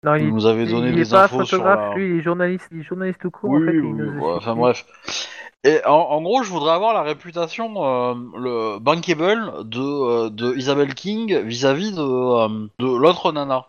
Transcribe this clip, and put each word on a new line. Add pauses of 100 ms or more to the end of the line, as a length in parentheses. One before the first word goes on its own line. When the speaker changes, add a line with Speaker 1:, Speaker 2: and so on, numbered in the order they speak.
Speaker 1:
Non,
Speaker 2:
Il
Speaker 1:
il,
Speaker 2:
nous
avait
Speaker 1:
il,
Speaker 2:
donné
Speaker 1:
il
Speaker 2:
des
Speaker 1:
est
pas
Speaker 2:
infos
sur
Speaker 1:
photographe,
Speaker 2:
la
Speaker 1:
lui,
il
est
journaliste,
il
est
journaliste
tout
court,
Speaker 2:
Oui,
Speaker 1:
en
fait,
Speaker 2:
oui,
Speaker 1:
il
Speaker 2:
oui,
Speaker 1:
nous
Speaker 2:
oui,
Speaker 1:
explique. (100)
Speaker 2:
enfin,
bref. (760)
Et
en,
en
gros,
je
voudrais
avoir
la
réputation,
euh, (240)
le
bankable
de,
euh,
de
Isabelle
King
vis-à-vis
de,
euh, (120)
de
l'autre
nana.